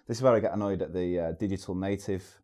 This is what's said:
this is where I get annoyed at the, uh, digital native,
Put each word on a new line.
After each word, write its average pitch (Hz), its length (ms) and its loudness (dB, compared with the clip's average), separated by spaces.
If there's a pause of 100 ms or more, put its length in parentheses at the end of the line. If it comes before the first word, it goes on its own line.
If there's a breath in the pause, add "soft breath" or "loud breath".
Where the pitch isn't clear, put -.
this 117 120 -2
is 127 40 -6
where 127 120 8
I 107 60 6
get 104 120 2
annoyed 101 300 0
at 82 100 -4
the, 90 280 0
uh, 82 120 -2
digital 95 440 -4
native, 95 480 -4 (200)